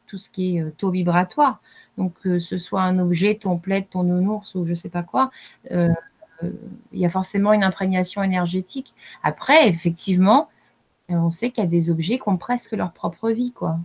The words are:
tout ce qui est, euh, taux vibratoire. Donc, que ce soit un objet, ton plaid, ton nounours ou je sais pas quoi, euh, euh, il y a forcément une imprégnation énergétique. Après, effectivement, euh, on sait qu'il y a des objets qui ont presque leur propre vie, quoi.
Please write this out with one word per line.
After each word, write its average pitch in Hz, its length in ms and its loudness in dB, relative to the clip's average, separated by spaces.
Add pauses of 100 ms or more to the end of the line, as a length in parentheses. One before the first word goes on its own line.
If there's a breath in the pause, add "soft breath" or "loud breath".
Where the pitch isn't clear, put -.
tout 196 100 -12
ce - 100 -14
qui 185 300 -2
est, - 20 0
euh, 156 160 -6
taux 190 140 -2
vibratoire. 180 720 2 (340 soft breath)
Donc, 185 160 -2 (100)
que 180 160 0
ce 175 200 -6
soit 190 240 -2
un 185 160 2
objet, 180 380 2
ton 185 200 -2
plaid, 190 320 -4
ton 185 140 -4
nounours 185 540 0
ou 180 100 -2
je 170 80 -2
sais 170 160 -8
pas 175 140 -4
quoi, 262 260 -2 (400 loud breath)
euh, 175 180 2 (540)
euh, 175 80 -6 (420)
il 185 60 -8
y 180 80 2
a 170 40 2
forcément 202 420 0
une 208 100 4
imprégnation 185 600 -2
énergétique. 185 680 -4 (300 loud breath)
Après, 269 460 4
effectivement, 185 800 2 (640 soft breath)
euh, 175 40 0
on 170 160 2
sait 233 200 -4
qu'il 233 120 -2
y 180 40 2
a 165 40 0
des 170 200 2
objets 165 280 0
qui - 100 -6
ont 185 80 2
presque 247 360 -6
leur 190 200 -4
propre 185 380 -4
vie, 247 220 -2
quoi. 165 320 -4